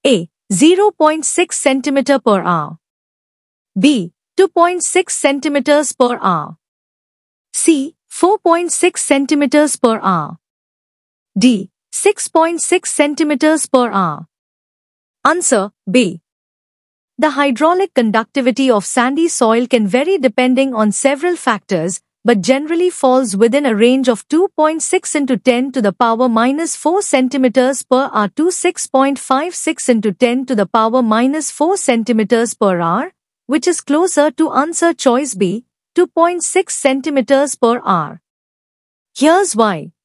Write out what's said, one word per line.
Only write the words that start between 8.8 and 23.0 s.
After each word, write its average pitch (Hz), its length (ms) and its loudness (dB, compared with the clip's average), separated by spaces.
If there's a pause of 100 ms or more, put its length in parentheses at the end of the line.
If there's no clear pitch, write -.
centimeters 285 720 2
per 226 240 0
hour. 165 380 -4 (1000)
D. 196 340 2 (200)
Six - 380 -2
point 330 340 0
six - 300 -2
centimeters 294 760 0
per 247 240 2
hour. 165 360 -4 (1000)
Answer, 262 480 0 (180)
B. 190 300 2 (1000)
The 302 120 2
hydraulic 294 640 0
conductivity 240 800 0
of 202 160 0
sandy 277 400 0
soil 233 400 0
can 220 220 0
vary 302 280 0
depending 254 560 0
on 214 200 0
several 285 420 0
factors, 180 680 -4 (240)
but 214 160 2
generally 311 500 0
falls 254 460 0